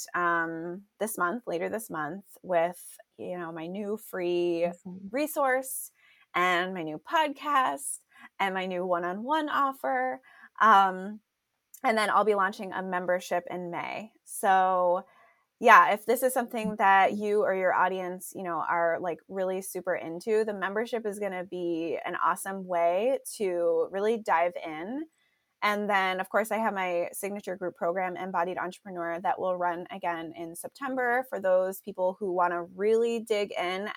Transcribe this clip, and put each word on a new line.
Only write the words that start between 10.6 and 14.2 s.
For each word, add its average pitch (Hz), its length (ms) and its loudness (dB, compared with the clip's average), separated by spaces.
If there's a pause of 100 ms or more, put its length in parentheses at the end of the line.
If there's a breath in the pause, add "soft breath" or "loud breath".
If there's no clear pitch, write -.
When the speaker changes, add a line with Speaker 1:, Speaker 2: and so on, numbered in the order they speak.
Speaker 1:
Um, 196 580 6 (640)
and 226 140 2
then 214 120 2
I'll 202 160 4
be 208 100 4
launching 190 380 0
a 185 80 -4
membership 180 680 0
in 175 220 -6
May. 170 400 -8 (120)